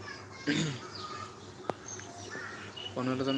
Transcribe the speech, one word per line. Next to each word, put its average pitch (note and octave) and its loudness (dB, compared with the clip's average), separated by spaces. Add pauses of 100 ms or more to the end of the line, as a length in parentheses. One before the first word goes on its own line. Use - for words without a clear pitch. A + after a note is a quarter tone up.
(3000)
পনেরো B2+ 4
জন C3+ 6